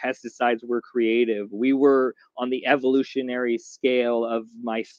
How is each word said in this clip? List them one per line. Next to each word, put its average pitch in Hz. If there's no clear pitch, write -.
pesticides 120
were 120
creative, 113
we 123
were 135
on 123
the 127
evolutionary 127
scale 120
of 117
my 113